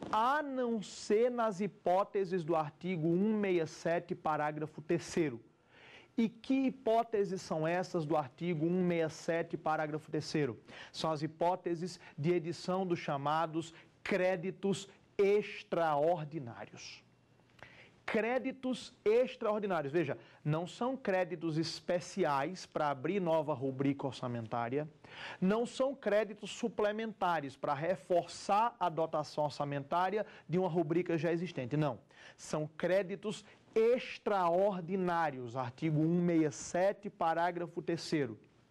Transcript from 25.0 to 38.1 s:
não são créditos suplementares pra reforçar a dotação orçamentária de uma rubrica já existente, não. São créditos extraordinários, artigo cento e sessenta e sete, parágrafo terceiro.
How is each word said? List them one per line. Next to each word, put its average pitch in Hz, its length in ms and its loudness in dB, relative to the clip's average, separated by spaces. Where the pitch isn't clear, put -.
não 214 240 4
são 269 280 0
créditos 208 580 0
suplementares 202 1080 -2
pra 147 160 0
reforçar 185 1080 0
a 180 80 0
dotação 156 560 -2
orçamentária 147 840 -2
de 160 100 0
uma 185 120 2
rubrica 165 480 0
já 165 160 0
existente, 147 420 -4
não. 143 240 0
São 151 400 -6
créditos 185 640 -2
extraordinários, 180 1800 2
artigo 151 440 0
cento 175 300 4
e 165 120 6
sessenta 151 40 4
e 143 40 -2
sete, 196 580 -2
parágrafo 170 720 -2
terceiro. 151 580 -2